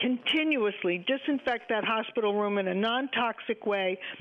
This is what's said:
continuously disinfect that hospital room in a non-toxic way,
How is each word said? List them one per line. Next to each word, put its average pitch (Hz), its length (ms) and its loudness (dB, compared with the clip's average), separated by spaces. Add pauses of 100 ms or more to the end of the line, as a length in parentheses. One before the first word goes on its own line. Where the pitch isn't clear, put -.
continuously 240 1040 0
disinfect 269 640 0
that 214 160 0
hospital 214 500 0
room 208 240 2
in 190 100 0
a 180 60 0
non-toxic 226 920 -2
way, 196 320 0 (220)